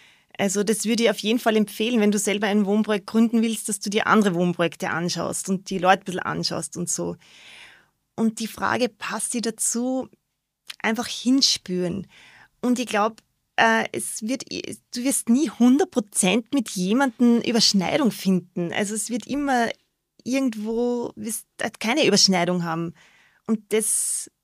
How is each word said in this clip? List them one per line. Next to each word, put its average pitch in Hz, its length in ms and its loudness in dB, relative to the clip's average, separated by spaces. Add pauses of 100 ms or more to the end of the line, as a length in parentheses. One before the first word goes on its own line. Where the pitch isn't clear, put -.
(380)
Also 196 240 0
das 208 220 0
würde 226 200 0
ich 208 60 4
auf 214 80 -2
jeden 220 200 0
Fall 220 180 2
empfehlen, 220 440 0
wenn 208 120 4
du 208 60 0
selber 202 280 -2
ein 202 200 2
Wohnprojekt 208 400 0
gründen 226 360 2
willst, 226 260 -2
dass 214 120 -6
du - 100 -8
dir 208 160 0
andere 196 280 4
Wohnprojekte 175 560 0
anschaust 170 580 -4
und 190 220 -4
die 190 80 -4
Leute 185 240 4
ein - 20 -20
bisschen 180 160 -6
anschaust 165 560 -6
und 175 140 -4
so. 175 260 -4 (1000)
Und 220 220 -2
die 220 80 -8
Frage, 220 440 -2
passt - 440 -8
die 247 60 -4
dazu, 240 680 -4 (720)
einfach 226 280 -2
hinspüren. 180 1000 0 (540)
Und 247 180 0
ich 247 80 -4
glaub, 214 360 -2 (340)
äh, 226 360 4
es - 300 -8
wird, 240 280 -4
du - 540 -10
wirst - 260 0
nie 262 180 4
hundert 247 420 4
Prozent - 640 0
mit 277 200 0
jemandem 233 680 2
Überschneidung 214 680 2
finden. 180 640 -2
Also 208 200 -4
es 220 140 -6
wird 226 180 -6
immer 262 420 0 (560)
irgendwo, 240 920 -2
wirst 214 300 -8 (160)
halt - 180 -6
keine 247 260 2
Überschneidung 180 580 4
haben. 165 280 -4 (540)
Und 220 260 -4
das - 580 -2 (140)